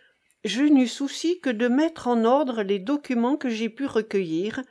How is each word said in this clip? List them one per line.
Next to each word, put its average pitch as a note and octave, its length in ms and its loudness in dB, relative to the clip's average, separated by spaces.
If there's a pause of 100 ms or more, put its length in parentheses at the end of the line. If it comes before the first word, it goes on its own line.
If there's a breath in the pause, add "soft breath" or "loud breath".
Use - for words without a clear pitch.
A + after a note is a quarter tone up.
(440 soft breath)
je G#3+ 180 -2
n'eus C#4+ 240 6
souci D#4+ 540 -4
que C4 100 -2
de A#3 180 0
mettre D4+ 400 0
en A#3 160 2
ordre B3 380 2
les G3+ 160 0
documents B3 580 0
que C#4 140 -4
j'ai A3 180 -2
pu A3+ 160 -8
recueillir G#3 880 -2